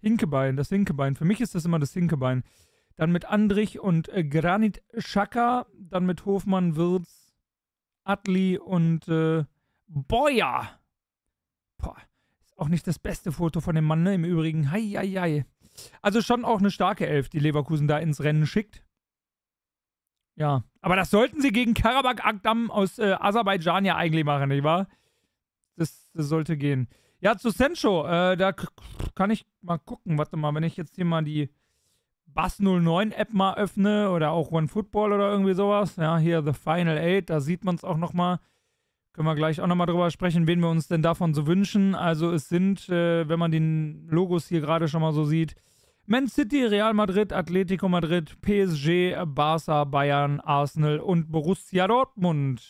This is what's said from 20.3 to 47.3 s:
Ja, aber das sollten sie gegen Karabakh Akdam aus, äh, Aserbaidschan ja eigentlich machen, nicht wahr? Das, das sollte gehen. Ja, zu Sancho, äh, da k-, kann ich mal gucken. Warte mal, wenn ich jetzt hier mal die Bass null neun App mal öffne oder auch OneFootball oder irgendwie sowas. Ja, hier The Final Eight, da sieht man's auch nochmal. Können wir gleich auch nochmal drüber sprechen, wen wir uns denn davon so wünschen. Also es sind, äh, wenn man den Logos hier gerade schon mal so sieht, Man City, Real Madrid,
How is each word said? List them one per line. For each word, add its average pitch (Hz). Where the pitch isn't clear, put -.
Ja, 147
aber 180
das 185
sollten 269
sie 269
gegen 233
Karabakh 254
Akdam 220
aus, 196
äh, 196
Aserbaidschan 196
ja 175
eigentlich 160
machen, 139
nicht 139
wahr? 170
Das, -
das 156
sollte 160
gehen. 139
Ja, 202
zu 233
Sancho, 277
äh, 175
da 190
k-, -
kann 196
ich -
mal 170
gucken. 175
Warte 151
mal, 151
wenn 156
ich 165
jetzt 165
hier 180
mal 165
die 151
Bass 156
null 190
neun 175
App 214
mal 190
öffne 208
oder 156
auch 165
OneFootball 202
oder 202
irgendwie 190
sowas. 202
Ja, 165
hier 165
The 147
Final 160
Eight, 175
da 160
sieht 160
man's 175
auch 180
nochmal. 175
Können 156
wir 160
gleich 156
auch 180
nochmal 175
drüber 175
sprechen, 170
wen 175
wir 170
uns 165
denn 165
davon 165
so 147
wünschen. 196
Also 165
es 165
sind, 185
äh, 170
wenn 165
man 170
den 156
Logos 175
hier 170
gerade 160
schon 160
mal 160
so 151
sieht, 160
Man 247
City, 269
Real 214
Madrid, 208